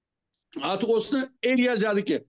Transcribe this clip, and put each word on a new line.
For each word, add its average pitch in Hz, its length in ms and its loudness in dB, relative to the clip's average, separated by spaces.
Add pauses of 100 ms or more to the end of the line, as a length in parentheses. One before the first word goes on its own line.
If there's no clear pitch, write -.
(560)
اتھ 190 280 -4
اوس - 280 0
نہٕ 269 160 0 (140)
ایریا 247 320 2
زیادٕ 202 300 0
کینٛہہ. 147 240 -2